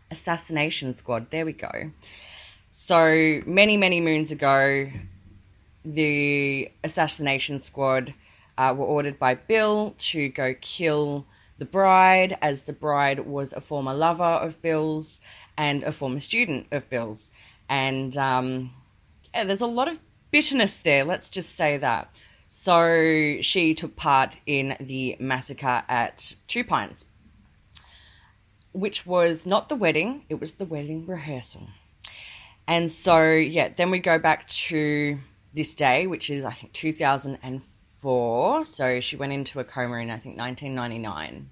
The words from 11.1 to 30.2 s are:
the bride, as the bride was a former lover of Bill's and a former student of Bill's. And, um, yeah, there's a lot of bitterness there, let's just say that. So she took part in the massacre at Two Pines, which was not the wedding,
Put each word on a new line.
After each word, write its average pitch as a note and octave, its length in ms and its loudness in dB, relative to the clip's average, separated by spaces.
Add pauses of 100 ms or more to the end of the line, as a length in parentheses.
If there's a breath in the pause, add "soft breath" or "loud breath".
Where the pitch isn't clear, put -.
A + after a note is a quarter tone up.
the D3+ 80 -10
bride, F#3 720 6
as C#3+ 220 0
the D3 100 -10
bride C#3+ 480 0
was C#3 320 -6
a - 80 -12
former C3+ 320 -6
lover E3 320 2
of E3 380 0
Bill's D#3 580 -2 (380 loud breath)
and C#3+ 260 -2
a D3+ 80 -4
former C#3 280 -6
student G3+ 520 -4
of C#3 160 -6
Bill's. A2+ 420 -8 (380 soft breath)
And, C3+ 480 -4
um, B2+ 540 -2 (640)
yeah, A3 100 -2
there's G3 160 -2
a A#3+ 60 0
lot A#3+ 220 0
of D#4+ 100 -6 (320)
bitterness C#4 480 2
there, C#3 260 4
let's - 240 -4
just - 260 -10
say D3+ 220 0
that. B2 340 -2 (380 soft breath)
So D#3+ 920 4
she E3 320 2
took D#3+ 220 -10
part C3+ 380 2 (120)
in C3+ 340 -2
the C3 400 -6
massacre B2+ 680 -2
at - 460 -4 (140)
Two A#3+ 160 -4
Pines, - 400 -4 (1700 soft breath)
which G3 320 -6
was E3+ 400 2
not F#3+ 240 0
the D4 80 -4
wedding, G3 540 0